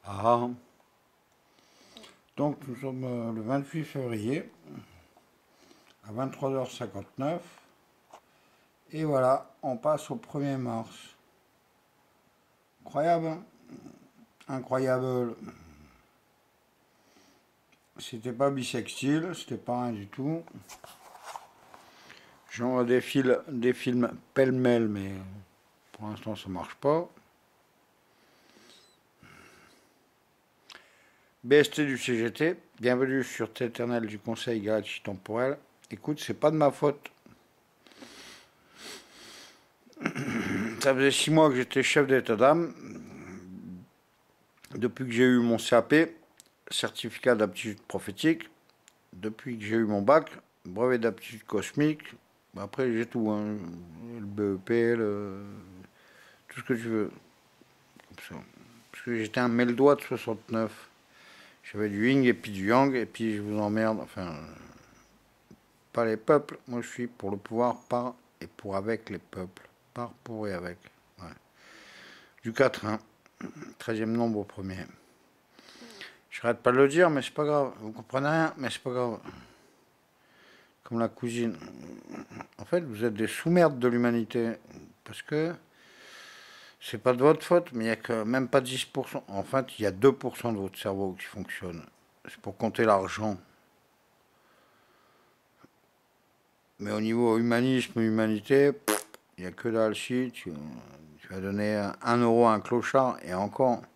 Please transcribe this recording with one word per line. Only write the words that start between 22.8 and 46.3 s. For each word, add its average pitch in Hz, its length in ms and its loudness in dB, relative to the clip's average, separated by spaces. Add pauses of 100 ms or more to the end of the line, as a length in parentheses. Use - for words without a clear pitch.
des 123 160 4
fils, 135 240 0 (240)
des 123 240 2
films 123 420 0 (180)
pêle-mêle, 127 540 4
mais 98 240 -4 (800)
pour 107 160 -14
l'instant 107 280 -8
ça - 120 -14
marche 87 280 -8
pas. 160 340 0 (4000)
B 123 100 4
S 147 160 8
T 151 160 0
du 131 120 -2
C 123 200 0
G 113 140 0
T, 165 280 -2 (200)
bienvenue 127 440 2
sur - 300 -6
Téternel 120 520 -4
du 107 140 -10
Conseil 113 420 -4
Galactique 104 420 -2
Temporel. 110 540 -4 (340)
Écoute, 147 280 -6
c'est - 140 -8
pas 151 180 4
de 156 60 0
ma 143 140 6
faute. - 400 -2 (3000)
<clears throat> - 40 -12 (800)
Ça 135 120 4
faisait 135 180 6
six - 200 2
mois 156 180 8
que 127 60 2
j'étais 127 280 2
chef 147 240 4
d'état 123 280 4
d'âme. 143 380 6 (2000)
Depuis 120 340 -4
que 120 60 -8
j'ai 117 120 6
eu 127 160 8
mon 117 180 4
C - 180 2
A 113 60 8
P, 160 360 4 (520)